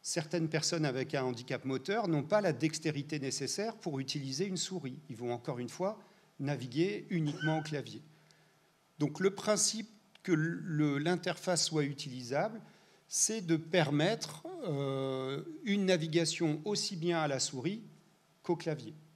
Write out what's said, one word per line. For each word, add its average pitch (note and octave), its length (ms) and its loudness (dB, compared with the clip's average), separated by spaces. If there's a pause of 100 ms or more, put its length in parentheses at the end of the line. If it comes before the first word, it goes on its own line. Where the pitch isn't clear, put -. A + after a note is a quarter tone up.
Certaines E3 460 -2
personnes D#3 380 0
avec C3 300 -2
un C3+ 80 2
handicap B2 420 -4
moteur F#3+ 420 0
n'ont D3+ 160 2
pas G#3 180 4
la F3+ 120 4
dextérité D3+ 680 -2
nécessaire C#3 560 -4
pour D3 240 -4
utiliser C3+ 460 -2
une F#3 120 -2
souris. C#3 400 -6 (120)
Ils A2+ 80 -10
vont A#2+ 160 -2
encore A#2+ 260 -4
une B2 100 -6
fois G#3 300 -4 (400)
naviguer C#3+ 720 -2
uniquement D#3 500 2
au - 20 -2
clavier. B2+ 400 -6 (960)
Donc D3+ 220 0
le F#3+ 160 2
principe G#3+ 540 2 (340)
que F#3 80 2
le, D#3 680 2
l'interface F3 680 2
soit D#3 180 2
utilisable, C#3 760 -4 (480)
c'est G#3+ 360 2
de E3 120 4
permettre, D#3+ 920 2 (160)
euh, C3+ 800 -2 (220)
une G3+ 200 2
navigation D#3+ 760 2
aussi G#3 320 -2
bien E3+ 240 2
à D#3 80 2
la C3+ 140 0
souris E3+ 400 -2 (600)
qu'au F3 140 0
clavier. B2+ 380 -6 (220)